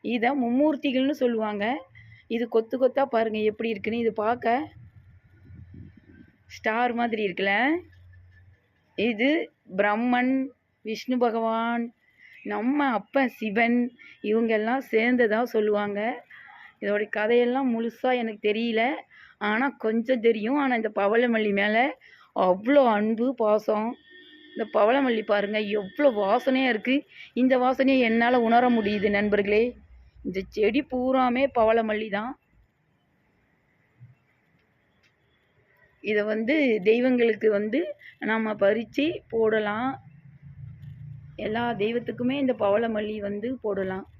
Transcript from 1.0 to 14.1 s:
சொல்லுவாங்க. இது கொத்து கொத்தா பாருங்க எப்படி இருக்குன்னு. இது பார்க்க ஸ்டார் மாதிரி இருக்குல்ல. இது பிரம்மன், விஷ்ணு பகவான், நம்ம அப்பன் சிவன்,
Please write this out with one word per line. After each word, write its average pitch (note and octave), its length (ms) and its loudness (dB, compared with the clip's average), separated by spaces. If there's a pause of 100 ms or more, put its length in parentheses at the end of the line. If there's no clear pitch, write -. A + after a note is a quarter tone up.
சொல்லுவாங்க. A3 720 -2 (420)
இது A#3 200 -4
கொத்து A3+ 300 0
கொத்தா C4 280 2
பாருங்க A3+ 340 -2
எப்படி G#3+ 300 -2
இருக்குன்னு. A3 300 -4
இது A3+ 140 0
பார்க்க A#3+ 580 -2 (1800)
ஸ்டார் A#3+ 460 -2
மாதிரி A3+ 320 -2
இருக்குல்ல. G3 500 0 (1200)
இது A#3+ 560 0 (260)
பிரம்மன், B3 680 0 (340)
விஷ்ணு A3 360 -6
பகவான், A#3 760 -2 (500)
நம்ம A#3+ 460 -2
அப்பன் A#3+ 400 -2
சிவன், A#3 600 0 (300)